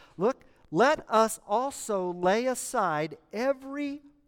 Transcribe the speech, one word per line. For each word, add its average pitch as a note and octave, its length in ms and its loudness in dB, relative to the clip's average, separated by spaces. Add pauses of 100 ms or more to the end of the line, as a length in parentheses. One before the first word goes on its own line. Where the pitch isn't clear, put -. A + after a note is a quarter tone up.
(180)
look, A3+ 280 0 (260)
"Let B3 380 4
us A3 380 2
also G#3 640 -2
lay F#3 340 2
aside F3 720 -2 (140)
every C#4 680 -4 (260)